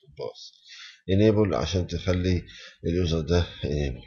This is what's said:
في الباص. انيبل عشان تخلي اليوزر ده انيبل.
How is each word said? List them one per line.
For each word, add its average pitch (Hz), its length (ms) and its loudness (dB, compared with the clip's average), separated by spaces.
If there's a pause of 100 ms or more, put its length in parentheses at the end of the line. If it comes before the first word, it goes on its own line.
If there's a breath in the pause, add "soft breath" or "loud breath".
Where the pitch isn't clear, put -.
في - 80 -20
الباص. - 440 -14 (580 loud breath)
انيبل 101 440 4
عشان 85 320 0
تخلي 90 600 0 (400 loud breath)
اليوزر 85 340 0
ده 85 260 2 (180)
انيبل. 69 420 -2